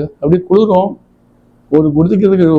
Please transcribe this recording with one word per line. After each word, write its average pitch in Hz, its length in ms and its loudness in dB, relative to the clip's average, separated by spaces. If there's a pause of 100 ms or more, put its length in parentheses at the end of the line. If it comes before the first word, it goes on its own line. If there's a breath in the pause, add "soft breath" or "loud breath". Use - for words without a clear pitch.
(200)
அப்படியே 175 320 0
குளிரும். 202 420 0 (800)
ஒரு 156 160 0 (100)
குடிக்கிறதுக்கு 190 500 0 (120)